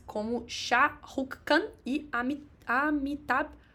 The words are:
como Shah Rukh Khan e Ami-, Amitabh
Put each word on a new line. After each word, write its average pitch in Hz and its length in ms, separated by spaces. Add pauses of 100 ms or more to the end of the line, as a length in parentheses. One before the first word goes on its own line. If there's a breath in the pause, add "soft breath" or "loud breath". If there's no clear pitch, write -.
como 220 440
Shah - 520
Rukh - 440
Khan 339 220 (180)
e 254 260
Ami-, 254 340 (200)
Amitabh 285 880 (220 soft breath)